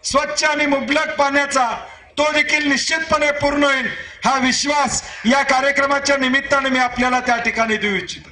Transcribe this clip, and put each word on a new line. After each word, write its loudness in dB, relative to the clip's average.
स्वच्छ 0
आणि 2
मुबलक 0
पाण्याचा, 0
तो 2
देखील 0
निश्चितपणे 0
पूर्ण 0
होईल, 2
हा 2
विश्वास 0
या 4
कार्यक्रमाच्या 2
निमित्ताने 0
मी 0
आपल्याला 0
त्या 0
ठिकाणी -2
देऊ -2
इच्छितो. -8